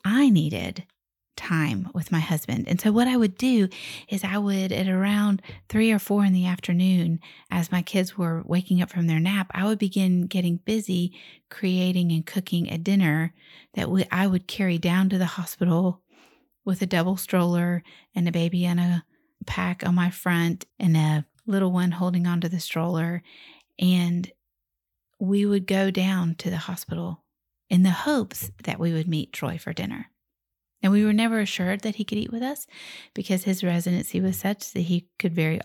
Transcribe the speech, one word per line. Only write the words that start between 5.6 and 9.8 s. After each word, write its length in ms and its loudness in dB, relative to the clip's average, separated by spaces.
three 220 2
or 60 4
four 260 0
in 100 4
the 120 2
afternoon, 760 2
as 220 -2
my 100 0
kids 340 -2
were 300 -2
waking 340 2
up 120 0
from 160 0
their 120 2
nap, 360 0
I 100 -2
would 140 0
begin 480 2